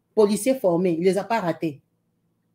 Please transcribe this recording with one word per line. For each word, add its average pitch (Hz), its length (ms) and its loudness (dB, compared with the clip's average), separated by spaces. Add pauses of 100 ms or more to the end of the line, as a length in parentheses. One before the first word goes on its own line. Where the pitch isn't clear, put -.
(160)
Policiers 214 400 2
formés, 180 440 0
il 170 40 -2
les 185 140 2
a 190 60 -4
pas 226 160 -2
ratés. 160 420 -4 (720)